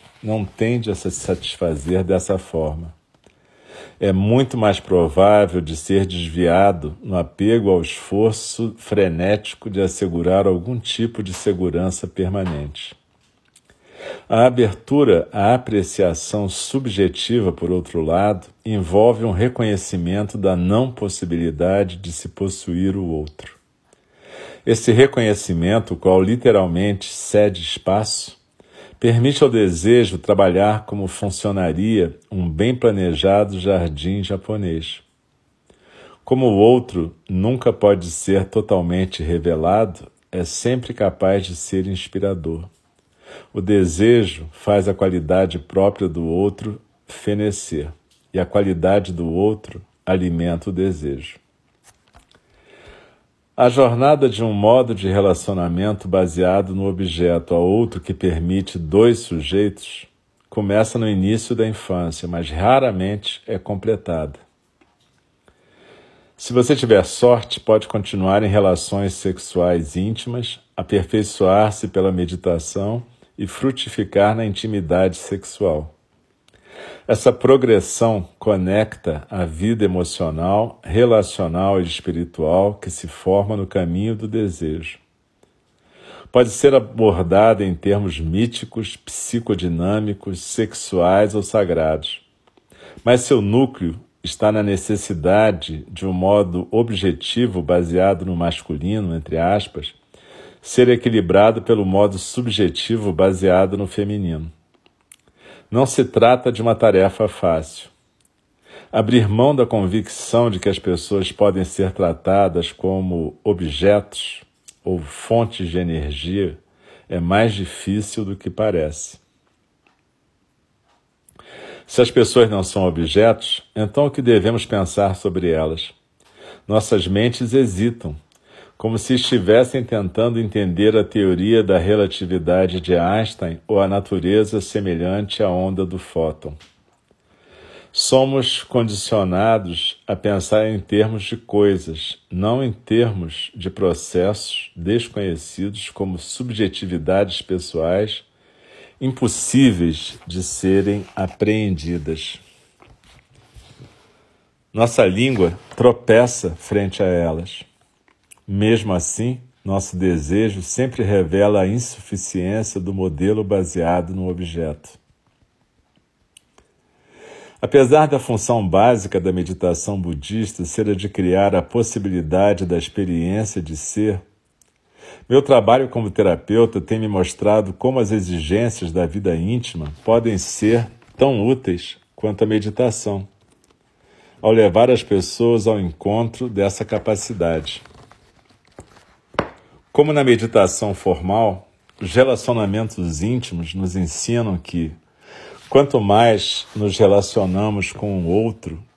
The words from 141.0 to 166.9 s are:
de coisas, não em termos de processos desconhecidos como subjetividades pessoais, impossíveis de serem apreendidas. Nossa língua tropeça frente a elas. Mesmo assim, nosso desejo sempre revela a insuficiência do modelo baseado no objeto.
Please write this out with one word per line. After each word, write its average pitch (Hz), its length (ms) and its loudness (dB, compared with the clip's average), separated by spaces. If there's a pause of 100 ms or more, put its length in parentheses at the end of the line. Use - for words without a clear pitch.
de 117 120 -6
coisas, 95 840 -2 (100)
não 110 340 -2
em 120 80 -4
termos 104 800 -2
de 92 140 -10
processos - 1080 -2
desconhecidos 98 1160 -6
como 95 280 -6
subjetividades 95 1200 -4
pessoais, 90 800 -4 (760)
impossíveis 120 1300 0
de 87 160 -8
serem 98 640 0 (100)
apreendidas. 87 1300 -4 (2250)
Nossa 117 320 4
língua 95 480 2 (240)
tropeça 117 800 4
frente 98 460 -4
a 98 40 4
elas. 85 640 -2 (840)
Mesmo 104 400 2
assim, 117 480 -4 (240)
nosso 98 320 -4
desejo 92 640 0
sempre 123 440 -4
revela 98 560 2
a 92 80 2
insuficiência 101 1120 -6
do 92 120 -6
modelo 95 520 0
baseado 90 680 0
no 95 160 -4
objeto. 85 720 -8 (2750)